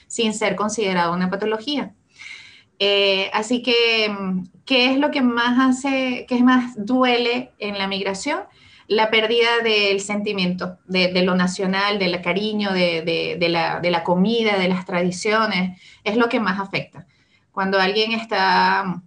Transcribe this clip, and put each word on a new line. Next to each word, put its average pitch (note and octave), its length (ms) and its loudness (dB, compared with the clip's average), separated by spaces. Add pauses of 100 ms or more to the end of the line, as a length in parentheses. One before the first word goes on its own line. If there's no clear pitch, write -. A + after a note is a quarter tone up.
sin A3 260 -2
ser G3 220 0
considerado F#3+ 580 0
una F3+ 160 -2
patología. G#3+ 640 -4 (840)
Eh, G3+ 540 2
así A#3 280 -2
que, A#3 480 2
mm, F#3+ 340 -4 (220)
¿qué B3+ 260 2
es C4 60 0
lo D4 140 2
que D4 100 -2
más A#3+ 380 2
hace, C4 680 0
qué B3+ 80 0
es A#3+ 80 4
más B3 400 4
duele B3 760 0
en G3+ 180 -6
la G3 100 -2
migración? G3 520 -4 (480)
La A3 240 2
pérdida A#3 520 2
del G#3 380 2
sentimiento, G3 840 -4
de, F3+ 260 2
de F#3 80 2
lo F3+ 140 2
nacional, F#3+ 640 0
del F3+ 220 -2
cariño, G3+ 520 -2
de, F3 300 0
de, E3 360 -4
de E3+ 100 2
la, E3 300 0
de F3 120 0
la E3+ 120 -2
comida, G#3 540 2
de F#3 100 0
las F#3 180 -2
tradiciones, F#3 920 -2 (240)
es G#3+ 140 -2
lo A#3+ 100 4
que A#3+ 120 -2
más G3 200 -2
afecta. F3 460 -8 (460)
Cuando F#3+ 280 0
alguien G#3+ 340 0
está, F#3+ 920 0